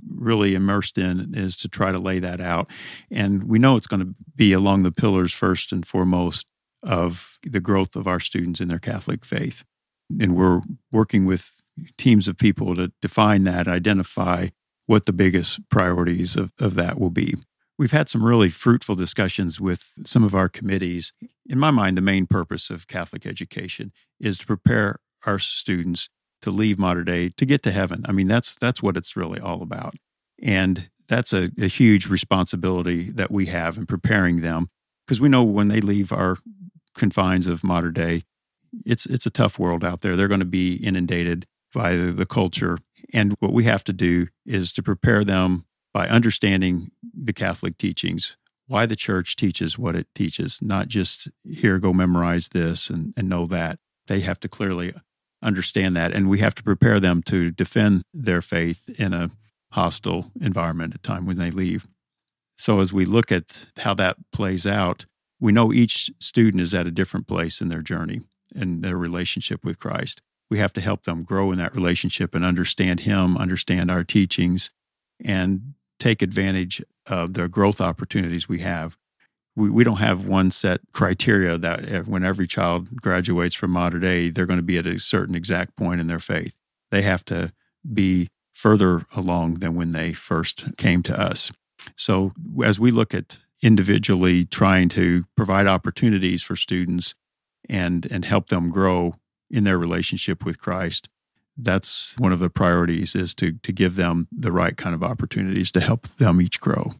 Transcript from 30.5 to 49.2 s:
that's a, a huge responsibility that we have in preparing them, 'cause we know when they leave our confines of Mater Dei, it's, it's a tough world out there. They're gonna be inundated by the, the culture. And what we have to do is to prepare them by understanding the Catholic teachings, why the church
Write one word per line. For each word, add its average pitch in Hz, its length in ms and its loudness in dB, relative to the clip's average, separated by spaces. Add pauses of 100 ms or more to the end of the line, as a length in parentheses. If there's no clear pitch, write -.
that's 120 260 0
a, 92 240 0
a 98 100 0
huge 107 400 6
responsibility 90 1040 0
that - 200 -4
we 98 160 0
have 85 300 -4
in 95 80 -8
preparing 87 560 2
them, 82 280 -2 (380)
'cause 120 140 0
we 143 80 6
know 127 140 6
when 104 260 4
they 110 120 2
leave 101 300 0
our 92 260 0 (560)
confines 92 540 0
of 85 160 -4
Mater 87 280 0
Dei, 82 320 -2 (600)
it's, 113 200 0
it's 135 200 -2
a - 60 -2
tough - 260 0
world 87 260 -2
out 87 180 -4
there. 92 140 -2
They're 98 120 4
gonna 98 180 2
be 90 300 0
inundated 87 720 -2 (280)
by 92 220 0
the, 87 160 0
the 95 140 -2
culture. 90 520 -2 (360)
And 104 260 2
what 101 140 0
we 117 100 4
have 110 220 2
to - 80 -2
do 87 340 2 (180)
is 92 280 -2
to - 100 -6
prepare 104 400 2
them 92 420 0 (280)
by 90 140 -2
understanding 95 840 2 (220)
the 120 200 -4
Catholic 92 440 -6
teachings, - 600 -4 (300)
why 117 180 0
the 113 100 -2
church 92 400 -2